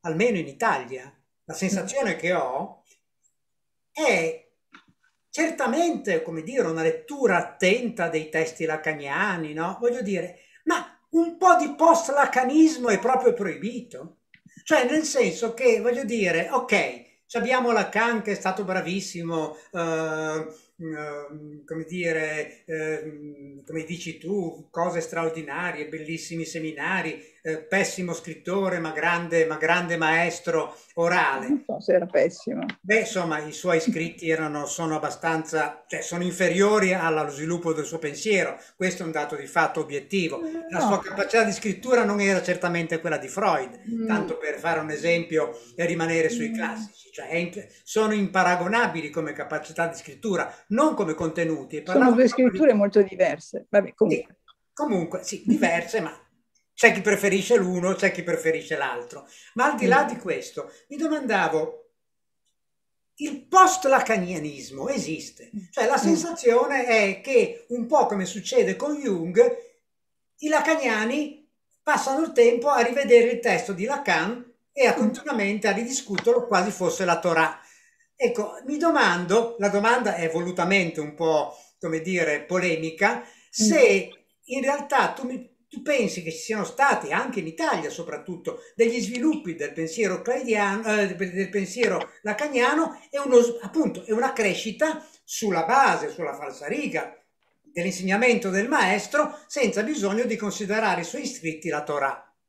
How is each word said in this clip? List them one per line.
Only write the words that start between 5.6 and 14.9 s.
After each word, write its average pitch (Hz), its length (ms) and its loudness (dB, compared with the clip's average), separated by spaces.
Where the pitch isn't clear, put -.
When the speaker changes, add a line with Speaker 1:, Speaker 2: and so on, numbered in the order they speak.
Speaker 1:
come 165 220 -8
dire, 226 240 0
una 160 140 -2
lettura 196 560 2
attenta 190 720 0
dei 156 200 -4
testi 160 360 -2
lacaniani, 156 880 -4
no? 170 260 -4
Voglio 240 220 0
dire, 185 380 -4
ma 339 320 -2
un 339 260 2
po' 359 200 8
di - 180 0
post-lacanismo 262 1120 4
è 196 100 4
proprio 247 340 2
proibito? 190 840 -8
Cioè, 262 260 4
nel 302 140 2